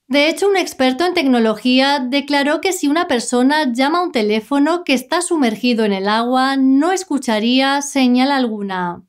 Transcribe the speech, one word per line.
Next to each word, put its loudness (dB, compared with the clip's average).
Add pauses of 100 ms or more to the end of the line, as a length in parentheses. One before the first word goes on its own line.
De 2
hecho, -2
un 2
experto 0
en 0
tecnología 2
declaró -2
que -2
si -2
una 0
persona 0
llama 0
a 0
un -4
teléfono 0
que 0
está 0
sumergido 0
en 2
el -2
agua, 0
no 2
escucharía 0
señal 2
alguna. -4